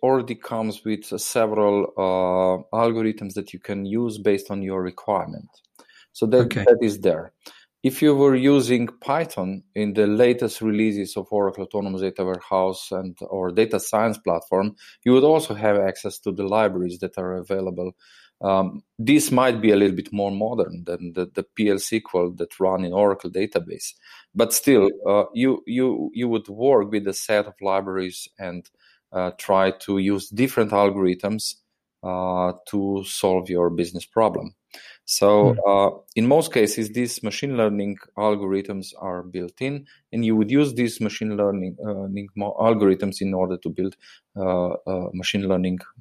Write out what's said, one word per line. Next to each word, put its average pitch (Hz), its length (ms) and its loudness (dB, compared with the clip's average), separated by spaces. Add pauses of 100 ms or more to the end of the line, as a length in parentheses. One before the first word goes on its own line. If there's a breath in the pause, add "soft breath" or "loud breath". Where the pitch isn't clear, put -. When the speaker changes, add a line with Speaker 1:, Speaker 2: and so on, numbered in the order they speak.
Speaker 1:
already 127 320 0
comes 110 500 -6
with, 107 300 -6
uh, - 20 -4
several, 107 600 2 (200)
uh, 92 800 0
algorithms 110 640 0
that - 160 -10
you 90 40 -14 (100)
can 98 180 -6
use 110 320 -4
based 98 320 -2
on 101 100 -6
your 95 220 -4
requirement. 90 680 -6 (640 soft breath)
So - 140 -2
that, 120 200 4
Speaker 2:
Okay. 110 220 -4
Speaker 1:
that 120 140 8
is 104 180 0
there. 82 320 0 (500 loud breath)
If 131 200 0
you 151 200 6
were 139 140 8 (200)
using 120 320 2 (120)
Python 101 640 -4 (120)
in 104 200 -2
the 107 120 4 (180)
latest 120 360 2
releases 104 560 0
of 98 140 -6
Oracle 98 340 -2
Autonomous 98 380 -6
Data 98 220 -4
Warehouse 92 680 -2
and, 92 300 -8
or 92 280 -6
Data 110 300 2
Science 110 380 0
Platform, 95 580 -2 (280 loud breath)
you 123 100 4
would 131 180 8
also 156 220 0
have 104 240 2 (120)
access - 340 -10
to 101 80 -2
the 98 140 -4 (120)
libraries 90 400 0
that 90 180 -8
are 92 180 -6 (100)
available. 92 480 -6 (480 soft breath)
Um, 95 440 0 (260)
this 147 220 4
might 127 280 4
be 107 120 6
a 101 40 6
little 98 200 4
bit 92 160 -8
more 101 180 -2
modern 98 540 -4
than 87 280 -8
the, 90 220 -4
the 95 80 -4
P 104 280 -2
L 98 40 2
S 98 140 -4
Q 110 140 -2 (120)
L 87 240 0
that - 220 -10
run 92 240 0
in 87 80 -6
Oracle 98 380 0
database. 90 640 -6 (380 loud breath)
But 110 200 0
still, 120 320 6 (200)
uh, 101 200 4 (100)
you, 123 160 2 (160)
you, 120 480 -2
you 120 140 -4
would 113 200 -2
work 107 440 2
with 101 160 -2
a 98 40 -2
set 104 340 0
of 101 140 -16
libraries 95 680 -4 (100)
and, 90 240 -10 (500 soft breath)
uh, 90 260 -4
try 95 340 2 (140)
to 101 120 -2
use 98 300 -2
different 113 420 0
algorithms, 101 840 0 (500)
uh, 92 480 -2 (160)
to 98 360 -2
solve 92 460 0
your 87 200 2
business 85 360 -4
problem. - 480 -2 (500 loud breath)
So, - 240 2 (360)
Speaker 2:
Hmm. 101 80 2
Speaker 1:
uh, 98 180 4 (240)
in 113 140 0
most 156 240 2
cases, 107 400 0
these 120 320 -6
machine 131 320 -6
learning 101 400 0 (200)
algorithms 98 800 -2
are 90 260 -8
built 90 360 -10
in, 139 260 -6 (260 soft breath)
and 117 120 -2
you 110 120 2
would 107 140 2 (100)
use 143 140 0
these 117 260 -2
machine 107 360 -4
learning, 98 480 -2
uh, 107 80 -6 (100)
learning 98 340 -8
mo-, 101 240 -6
algorithms 101 600 2
in 98 140 -2
order 92 220 -2
to - 120 -10
build, 92 280 -6 (400 soft breath)
uh, 90 380 -2 (160)
uh, 90 220 -6
machine 95 360 -4
learning 92 300 0 (220)